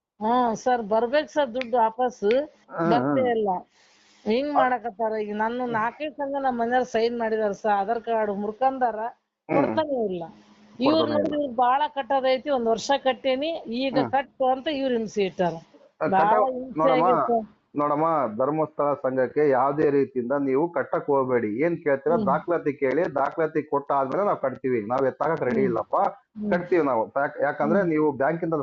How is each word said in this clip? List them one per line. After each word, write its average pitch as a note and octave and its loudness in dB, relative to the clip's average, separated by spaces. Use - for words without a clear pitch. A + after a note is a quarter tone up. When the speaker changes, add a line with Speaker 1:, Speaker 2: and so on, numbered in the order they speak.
Speaker 1:
ಹಾ A#3 2
ಸರ್, A#3+ 0
ಬರ್ಬೇಕು A#3 0
ಸರ್ C#4+ -2
ದುಡ್ಡು B3 -2
ವಾಪಸ್, A#3+ 0
Speaker 2:
ಹ್ಮ್, G#3+ 0
Speaker 1:
ಬರ್ತೇ C4 2
Speaker 2:
ಹ್ಮ್. B3 2
Speaker 1:
ಇಲ್ಲ. A3 0
ಹಿಂಗ್ B3 0
Speaker 2:
ಆ- D4 -4
Speaker 1:
ಮಾಡಕತ್ತಾರ. A#3 0
ಈಗ G#3+ -6
ನಾನು A3+ -2
Speaker 2:
ಹ್ಮ್. A#3+ -4
Speaker 1:
ನಾಲ್ಕೈದು A#3 -4
ಸಂಘ C#4 -6
ನಮ್ಮ C4 -2
ಮನೆಯವ್ರು B3 0
ಸೈನ್ A#3 0
ಮಾಡಿದಾರ A3 -2
ಸರ್, G#3 -2
ಆಧಾರ್ G3+ 0
ಕಾರ್ಡ್ A3 0
ಮುರ್ಕಂದಾರ, A3 -2
Speaker 2:
ಹ್ಮ್. - -8
Speaker 1:
ಕೊಡ್ತಾನೆ C#4 0
ಇಲ್ಲ. F3+ -6
ಇವ್ರು - -2
Speaker 2:
ಕೊಡ್ತಾನೆ D#4+ 4
ಇಲ್ಲ. - -2
Speaker 1:
ನೋಡಿದ್ರೆ D4 0
ಇವ್ರು B3+ -8
ಬಾಳ B3+ 2
ಕಟ್ಟೋದೈತಿ, C4 0
ಒಂದ್ B3 0
ವರ್ಷ A3+ 0
ಕಟ್ಟೇನಿ, C4 -2
ಈಗ B3 -2
Speaker 2:
ಹ್ಮ್. C4 0
Speaker 1:
ಕಟ್ಟು C4 -2
ಅಂತ C4 0
ಇವ್ರು C4+ -2
ಹಿಂಸೆ G#3 -2
ಇಟ್ಟಾರ. F3+ -2
Speaker 2:
ಆ, D#3 0
Speaker 1:
ಬಾಳ F#3+ 4
Speaker 2:
ಕಟ್ಟ-, A3 2
Speaker 1:
ಹಿಂಸೆ B3+ -8
Speaker 2:
ನೋಡಮ್ಮ, B3+ 4
Speaker 1:
ಆಗೈತೆ A#3 2
ಸರ್. G#3+ -16
Speaker 2:
ನೋಡಮ್ಮ, D3 0
ಧರ್ಮಸ್ಥಳ D3 0
ಸಂಘಕ್ಕೆ C3 0
ಯಾವ್ದೇ C#3+ 2
ರೀತಿಯಿಂದ C3 0
ನೀವು C#3 2
ಕಟ್ಟಕ್ D3+ -4
ಹೋಗ್ಬೇಡಿ. B2+ 0
ಏನ್ E3+ 0
ಕೇಳ್ತೀರಾ D3 2
Speaker 1:
ಹ್ಮ್. G#3+ 0
Speaker 2:
ದಾಖಲಾತಿ D3+ 0
ಕೇಳಿ, C#3+ 0
ದಾಖಲಾತಿ D3+ -2
ಕೊಟ್ಟಾದ್ಮೇಲೆ C#3 -2
ನಾವ್ F3+ 0
ಕಟ್ತೀವಿ. B2+ -2
ನಾವ್ C3 0
ಎತ್ತಾಗಕ್ D3 -2
ರೆಡಿ B2 0
Speaker 1:
ಹ್ಮ್. G#2 2
Speaker 2:
ಇಲ್ಲಪ್ಪ, - -2
Speaker 1:
ಹ್ಮ್. G#3 -4
Speaker 2:
ಕಟ್ತೀವಿ F3 2
ನಾವು. A#2+ 0
ಯಾಕ್-, C#3+ -2
ಯಾಕಂದ್ರೆ D3 2
Speaker 1:
ಹ್ಮ್. F#3 2
Speaker 2:
ನೀವು D3+ 2
ಬ್ಯಾಂಕಿಂದ D#3+ -2